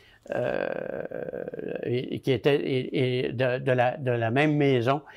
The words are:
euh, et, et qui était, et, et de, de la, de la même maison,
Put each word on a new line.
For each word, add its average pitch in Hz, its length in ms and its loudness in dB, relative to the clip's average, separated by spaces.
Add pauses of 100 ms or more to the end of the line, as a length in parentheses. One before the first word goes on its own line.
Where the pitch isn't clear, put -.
(360)
euh, 58 320 -2 (1160)
et, - 320 -2
et 113 40 -6
qui 139 120 0
était, 139 240 4
et, 131 680 0
et 139 80 -4
de, 127 240 0
de 135 140 0
la, 123 260 2
de 127 140 -2
la 117 200 0
même 147 240 4
maison, 139 460 4 (160)